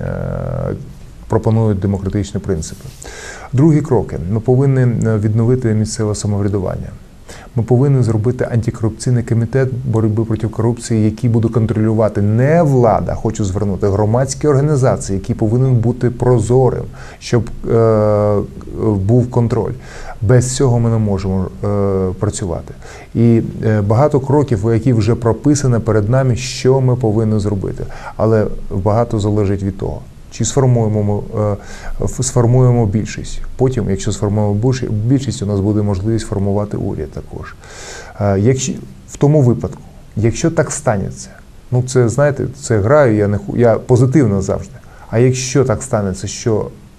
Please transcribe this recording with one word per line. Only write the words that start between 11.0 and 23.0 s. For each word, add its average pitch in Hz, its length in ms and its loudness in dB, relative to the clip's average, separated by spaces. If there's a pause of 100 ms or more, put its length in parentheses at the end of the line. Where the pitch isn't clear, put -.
який 107 240 0
буде 113 180 2
контролювати 110 720 0
не 127 420 4
влада, 117 520 4
хочу 110 300 -2
звернути, 98 420 -2
громадські 107 600 0
організації, 131 720 2
які 117 140 -4
повинні 123 400 2
бути 120 360 2
прозорим, 123 760 2 (360)
щоб, - 300 0 (220)
е, 107 680 4 (580)
був 113 360 2
контроль. 117 420 0 (480)
Без 123 340 2
цього 120 240 2
ми 117 100 2
не 113 80 0
можемо, 98 500 -2 (160)
е, 104 40 -2 (520)
працювати. - 540 -4 (420)